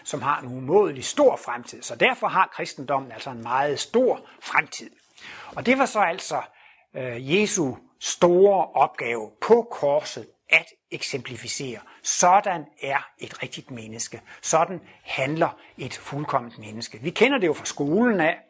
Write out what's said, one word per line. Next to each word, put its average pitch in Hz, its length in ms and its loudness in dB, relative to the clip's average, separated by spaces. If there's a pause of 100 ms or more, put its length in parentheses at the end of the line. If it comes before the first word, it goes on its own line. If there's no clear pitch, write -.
som 139 180 -8
har 143 200 -2
en 131 60 -12
umådelig 135 560 2
stor 254 320 4
fremtid. - 460 -10
Så - 140 -10
derfor 226 320 2
har 175 260 2
kristendommen 135 580 -6
altså 110 180 -14
en 117 140 -12
meget 131 360 0
stor 233 420 2 (200)
fremtid. - 480 -4 (680)
Og 151 100 -8
det 262 120 2
var 269 80 2
så 214 140 -2
altså, 170 420 -2 (540)
øh, 127 380 -6
Jesu 180 420 0 (240)
store 180 760 6
opgave 120 580 0 (100)
på 233 300 6
korset 143 560 0 (220)
at 160 160 2 (260)
eksemplificere. 123 880 -8 (240)
Sådan 185 640 2 (160)
er 135 280 -4 (100)
et - 240 -14
rigtigt - 280 -12
menneske. 113 500 -12 (200)
Sådan 170 400 0 (220)
handler 151 540 -2 (200)
et 127 160 -10
fuldkomment 135 680 -6
menneske. 107 420 -14
Vi 147 80 -6
kender - 280 2
det 180 100 2
jo 151 60 2
fra - 120 -12
skolen 185 560 2
af, 160 160 2 (120)